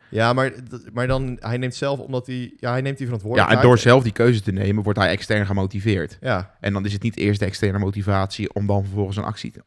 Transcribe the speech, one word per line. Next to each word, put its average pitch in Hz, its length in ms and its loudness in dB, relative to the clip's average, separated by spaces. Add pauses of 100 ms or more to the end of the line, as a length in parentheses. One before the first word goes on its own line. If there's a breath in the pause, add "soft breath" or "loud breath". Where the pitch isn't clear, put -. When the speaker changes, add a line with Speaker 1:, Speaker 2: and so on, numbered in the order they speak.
(100)
Speaker 1:
Ja, 113 220 2
maar, 131 200 0 (160)
dat, 120 140 -14 (100)
maar 123 140 -2
dan, 131 340 -2
hij 117 160 -4
neemt 123 180 -4
zelf, 139 240 -4
omdat 127 280 -8
hij, 123 300 -10
ja, 123 140 -6
hij 127 100 -2
neemt 135 180 -4
die 135 80 -8
Speaker 2:
Ja, 120 60 -6
Speaker 1:
verantwoordelijkheid. 110 480 2
Speaker 2:
en 127 60 6
door 123 120 8
zelf 127 240 8
die 117 100 0
keuze 117 300 4
te 98 100 -2
nemen, 98 300 0
wordt 101 160 -2
hij 95 100 4
extern 101 380 0
gemotiveerd. 98 760 -2
Speaker 1:
Ja. 101 400 -4
Speaker 2:
En 104 120 -2
dan 98 120 -2
is 101 80 -2
het 101 100 -6
niet 117 140 -2
eerst 101 240 0
de 98 60 0
externe 98 320 -2
motivatie 98 760 -2
om 101 120 -2
dan 101 180 2
vervolgens 98 320 -4
een 107 80 -4
actie - 260 -8
te, - 160 -20